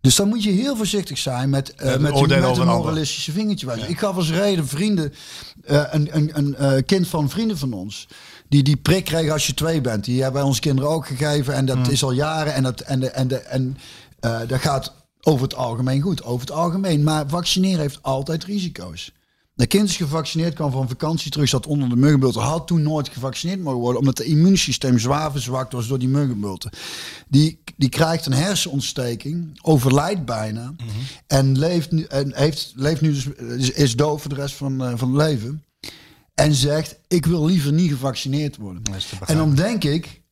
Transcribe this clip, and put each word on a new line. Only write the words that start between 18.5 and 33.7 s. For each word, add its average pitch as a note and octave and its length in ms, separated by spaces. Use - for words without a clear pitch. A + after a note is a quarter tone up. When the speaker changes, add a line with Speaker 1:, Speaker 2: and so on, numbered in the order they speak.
Speaker 1:
Dat A#2+ 140
kind G3+ 200
is - 80
gevaccineerd, D#3+ 580
kwam D3 180
van C3 160
vakantie D3+ 420
terug, C#3+ 180
zat B2+ 180
onder D3 220
de A#2+ 80
muggenbult, C3+ 380
had D3 320
toen E3 160
nooit D3+ 260
gevaccineerd D3+ 520
mogen C3+ 200
worden, A#2+ 200
omdat C#3 180
het A#2 80
immuunsysteem D3 720
zwaar C#3+ 320
verzwakt C3 420
was A#2+ 160
door C3+ 100
die B2+ 100
muggenbulten. B2+ 640
Die, D#3 340
die C3+ 120
krijgt E3 380
een C3+ 60
hersenontsteking, D3 1300
overlijdt D3 640
bijna, A2 380
Speaker 2:
Mhm. A#2+ 120
Speaker 1:
en C3+ 320
leeft E3+ 320
nu, D#3+ 140
en C#3 300
heeft, D3 420
leeft C#3+ 240
nu D3+ 120
dus, C3+ 140
is, B2+ 120